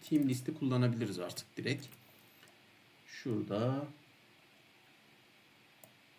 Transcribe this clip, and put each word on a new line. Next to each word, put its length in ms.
Team 280
listi 240
kullanabiliriz 680
artık 380
direkt. 280
Şurada. 800